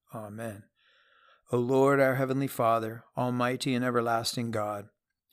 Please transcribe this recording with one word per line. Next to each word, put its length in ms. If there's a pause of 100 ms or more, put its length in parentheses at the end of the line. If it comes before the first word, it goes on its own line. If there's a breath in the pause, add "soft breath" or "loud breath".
(160)
Amen. 480 (880 soft breath)
O 60
Lord, 420
our 160
heavenly 320
Father, 560 (120)
almighty 600
and 100
everlasting 640
God, 380 (460)